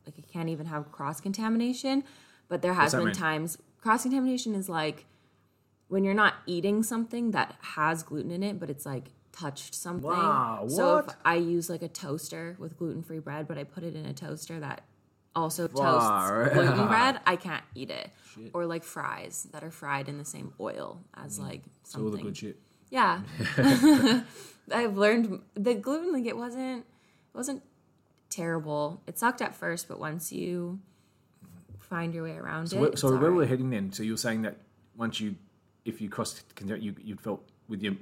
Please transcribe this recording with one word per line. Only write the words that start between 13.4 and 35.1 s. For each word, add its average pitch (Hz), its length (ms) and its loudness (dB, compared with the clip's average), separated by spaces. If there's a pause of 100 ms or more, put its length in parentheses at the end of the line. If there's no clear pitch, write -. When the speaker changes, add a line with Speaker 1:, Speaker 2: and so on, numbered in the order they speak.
Speaker 1:
but 160 100 -6
I 143 60 -6
put 165 200 -12
it 165 120 -8
in 156 100 -10
a 139 80 -8
toaster 151 460 -10
that 139 240 -10 (520)
also 165 340 0
Speaker 2:
Far 113 760 4
Speaker 1:
toasts 139 100 4
gluten 135 240 6
Speaker 2:
out. 208 100 4
Speaker 1:
bread, 240 360 6
I 180 120 4
can't 165 260 -6 (100)
eat 127 160 -8
it. 71 200 -8 (260)
Speaker 2:
Shit. 220 180 -16
Speaker 1:
Or, 175 120 -2
like, 170 180 -4
fries - 720 -8
that 151 100 -12
are 160 80 -10
fried 143 380 -4
in 143 80 -6
the 143 80 -10
same 135 340 -12
oil - 400 -8 (140)
as, - 260 -12
Speaker 2:
Mm. 135 40 -8
Speaker 1:
like, - 180 -8 (200)
Speaker 2:
It's - 140 -16
all 113 80 -6
the 107 80 -2
Speaker 1:
something. 101 140 -6
Speaker 2:
good - 120 -8
shit. 104 220 -10 (300)
Speaker 1:
Yeah. 196 320 2 (340)
Speaker 2:
<laughs> - 20 -
Speaker 1:
<laughs> 254 680 8 (500)
I've 220 240 0
learned 214 440 6 (120)
the 214 220 2
gluten, 294 380 -2
like, 254 120 0
it 220 120 -2
wasn't, 247 440 -6
it - 560 -20
wasn't 269 260 -6 (640)
terrible. 156 800 -2
It - 100 -10
sucked 240 240 0
at 214 140 -6
first, 175 320 -6
but - 120 -10
once 160 320 -6
you 175 480 -6 (1000)
find 170 340 -4
your 165 100 -6
way 160 140 -8
around 160 320 -6
Speaker 2:
So - 80 -2
Speaker 1:
it, - 40 4
Speaker 2:
where, 147 100 6
Speaker 1:
it's - 100 -4
Speaker 2:
so 139 80 6
where 131 200 6
Speaker 1:
all 180 60 6
Speaker 2:
we're 175 60 6
Speaker 1:
right. 127 80 4
Speaker 2:
heading 131 200 0
then? 98 220 -2
So 107 120 -6
you're 110 140 -2
saying 113 260 0
that 104 140 -6 (380)
once 113 240 -4